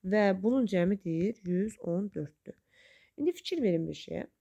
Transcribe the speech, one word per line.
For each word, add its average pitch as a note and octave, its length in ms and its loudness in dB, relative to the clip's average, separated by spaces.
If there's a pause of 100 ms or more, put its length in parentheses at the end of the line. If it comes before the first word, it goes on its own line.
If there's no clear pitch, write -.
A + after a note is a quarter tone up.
Və G#3 180 4 (200)
bunun B3 220 4
cəmi F#3+ 380 2
deyir, F3 420 -2
yüz F#3 340 -2
on F3+ 300 -4
dörddür. - 480 -12 (600)
İndi D#4 160 0
fikir - 280 -6
verin E3+ 260 2
bir D#3 140 -10
şeyə. - 240 -10 (160)